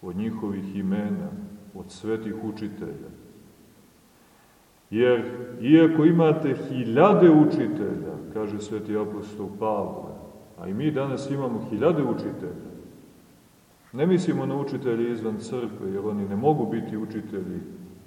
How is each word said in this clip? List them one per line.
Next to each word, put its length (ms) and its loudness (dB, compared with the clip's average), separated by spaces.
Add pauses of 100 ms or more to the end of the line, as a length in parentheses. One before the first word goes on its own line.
od 140 -10
njihovih 600 -6
imena, 540 -2 (460)
od 160 -14
svetih 520 -6
učitelja. 680 -8 (1800)
Jer 340 4 (380)
iako 440 8
imate 500 4 (140)
hiljade 600 6
učitelja, 840 4 (200)
kaže 260 -4
sveti 380 -6
apostol 500 -6 (120)
Pavle, 560 -4 (440)
a 80 -10
i 60 -4
mi 180 0
danas 380 -2
imamo 400 -4
hiljade 340 2
učitelja, 720 -6 (1160)
ne 120 0
mislimo 400 2
na 100 -2
učitelje 560 -2
izvan 280 -4
crkve, 520 -6
jer 140 -4
oni 220 -2
ne 80 -4
mogu 300 2
biti 320 -6
učitelji 640 -8 (480)